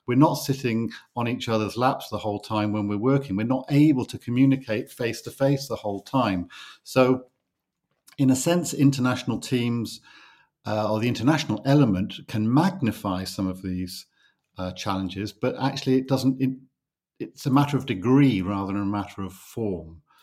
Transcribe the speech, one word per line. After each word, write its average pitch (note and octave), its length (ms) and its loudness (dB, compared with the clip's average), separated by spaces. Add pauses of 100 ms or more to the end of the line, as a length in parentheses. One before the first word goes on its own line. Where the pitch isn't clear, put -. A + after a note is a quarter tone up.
We're B2 80 0
not C#3+ 200 6
sitting A#2 540 -2 (260)
on A#2+ 120 -2
each A#2+ 200 -6
other's G#2+ 300 -2
laps B2+ 320 0
the G#2+ 80 -6
whole G#2 220 -4
time G#2 320 -2
when G#2 160 -2
we're G2+ 100 -2
working. C3 380 0
We're A2 100 0
not C3 240 -2
able C#3+ 360 6
to - 120 -12
communicate B2+ 720 2
face-to-face C3+ 800 -2
the A#2 80 -6
whole G2+ 260 -6
time. G2 460 0 (360)
So, B2+ 420 2 (920)
in C3+ 140 4
a B2+ 40 4
sense, E3+ 380 0
international B2+ 640 2
teams, A#2+ 640 -2 (640)
uh, G#2+ 260 -2
or A2 80 0
the A2+ 80 0
international B2 560 0
element B2+ 520 4 (120)
can A2 240 -2
magnify A2 720 0
some G2 220 -4
of F#2 140 -8
these, F#2 460 -8 (500)
uh, F#2 140 -6
challenges, F#2+ 640 -6
but B2+ 280 -4
actually C3+ 360 0
it C3 100 -2
doesn't, C3 340 0
it, C3 100 0 (680)
it's - 260 -10
a C3+ 60 0
matter C#3+ 260 4
of - 80 -4
degree A#2+ 560 4
rather G2 320 -4
than G2+ 80 -2
a G2+ 40 -2
matter G2+ 360 -4
of F#2 120 -8
form. E2+ 680 -8 (220)